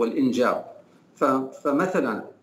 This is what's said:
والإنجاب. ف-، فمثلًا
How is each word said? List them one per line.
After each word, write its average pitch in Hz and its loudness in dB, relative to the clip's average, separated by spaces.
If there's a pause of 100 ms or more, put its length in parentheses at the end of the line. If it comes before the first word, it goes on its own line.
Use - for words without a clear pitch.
والإنجاب. 117 2 (500)
ف-، - -2 (400)
فمثلًا 147 0 (180)